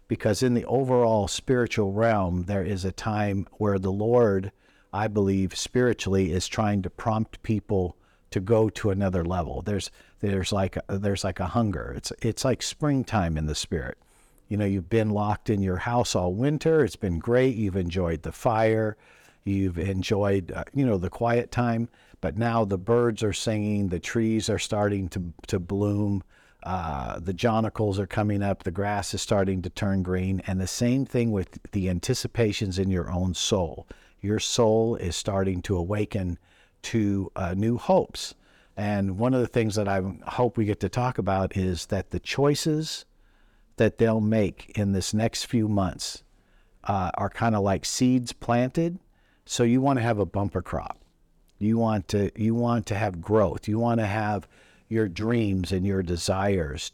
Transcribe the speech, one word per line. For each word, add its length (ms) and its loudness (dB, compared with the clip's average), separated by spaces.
because 380 0
in 100 4
the 120 0
overall 600 2
spiritual 640 0
realm, 520 2
there 180 -2
is 220 -4
a 80 -2
time 640 -2
where 260 0
the 100 0
Lord, 600 4
I 160 -2
believe, 480 2
spiritually 760 2
is 140 0
trying 360 0
to 80 -6
prompt 520 -4
people 540 0
to 80 -4
go 300 4
to 220 -2
another 340 0
level. 380 -4
There's, 280 -4
there's 320 -2
like, 260 -2
there's 360 -2
like 160 -4
a 60 -2
hunger. 500 -2
It's, 160 -8
it's 220 -2
like 180 0
springtime 760 0
in 100 -2
the 100 -2
spirit. 420 -6
You 80 -2
know, 80 0
you've 260 -2
been 200 2
locked 400 -2
in 120 2
your 160 0
house 360 0
all 200 0
winter. 500 4
It's 120 -2
been 220 -2
great. 380 4
You've 200 0
enjoyed 460 0
the 100 -8
fire. 640 2
You've 340 0
enjoyed, 720 0
uh, 120 -8
you 120 2
know, 120 2
the 120 -2
quiet 400 0
time. 380 0
But 160 -4
now 280 2
the 140 0
birds 440 2
are 100 0
singing, 560 -2
the 100 -2
trees 520 0
are 80 0
starting 500 0
to, 240 -6
to 120 -2
bloom, 640 0
uh, 560 -6
the 140 -6
jonacles 640 0
are 80 -2
coming 360 0
up, 200 -2
the 80 -4
grass 440 -4
is 80 -4
starting 400 2
to 80 -6
turn 320 0
green. 440 0
And 140 -2
the 60 -2
same 400 0
thing 260 0
with 260 -4
the 160 0
anticipations 920 -2
in 120 0
your 200 0
own 240 0
soul. 540 -2
Your 180 0
soul 580 2
is 200 -4
starting 460 0
to 140 -2
awaken 640 -2
to, 540 0
uh, 180 -2
new 240 0
hopes. 560 0
And 420 0
one 140 2
of 80 2
the 60 2
things 300 0
that 120 0
I 140 0
hope 320 0
we 80 2
get 140 0
to 100 0
talk 260 -2
about 400 0
is 300 -2
that 240 -4
the 100 -4
choices 840 -2
that 200 2
they'll 240 2
make 560 0
in 160 2
this 220 0
next 300 0
few 240 2
months, 540 -2
uh, 300 -2
are 160 -4
kinda 300 0
like 260 0
seeds 480 2
planted. 640 0
So 160 -2
you 180 6
wanna 220 2
have 160 2
a 80 2
bumper 340 -2
crop. 380 -6
You 180 2
want 320 0
to, 280 2
you 180 0
want 320 0
to 80 -4
have 260 -2
growth. 480 2
You 100 0
wanna 280 2
have 420 -4
your 200 0
dreams 640 0
and 140 0
your 160 2
desires 920 -2